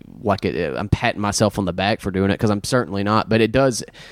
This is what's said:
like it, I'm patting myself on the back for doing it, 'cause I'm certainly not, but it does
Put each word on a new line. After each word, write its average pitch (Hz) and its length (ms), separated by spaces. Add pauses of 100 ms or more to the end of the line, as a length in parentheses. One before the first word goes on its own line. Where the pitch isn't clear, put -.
(220)
like 98 220
it, 76 320
I'm 95 120
patting - 320
myself 104 380
on 101 60
the 87 80
back 98 280
for 101 100
doing 95 200
it, - 100
'cause 107 100
I'm 101 140
certainly 101 400
not, 104 240
but 110 120
it 110 120
does 131 320 (280)